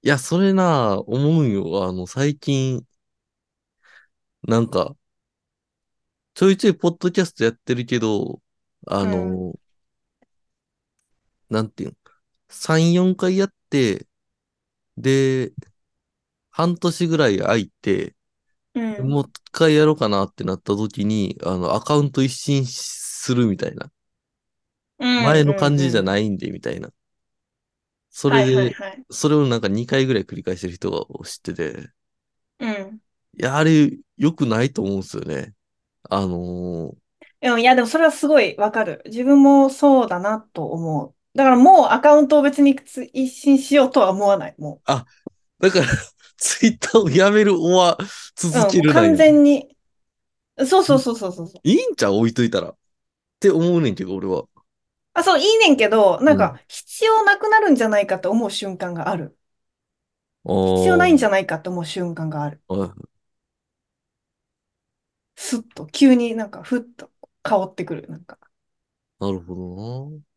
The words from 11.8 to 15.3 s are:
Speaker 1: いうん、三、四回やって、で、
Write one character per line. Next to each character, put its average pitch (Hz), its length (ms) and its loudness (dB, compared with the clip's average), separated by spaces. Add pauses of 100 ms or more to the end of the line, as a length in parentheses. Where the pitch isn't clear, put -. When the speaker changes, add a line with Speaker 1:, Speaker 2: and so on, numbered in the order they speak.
Speaker 1:
い - 40 -10
う - 40 -14
ん、 - 60 -20 (520)
三、 160 420 0
四 185 240 0
回 185 220 -2
や 196 80 0
っ - 80 -12 (160)
て、 123 360 -2 (920)
で、 135 560 -2 (960)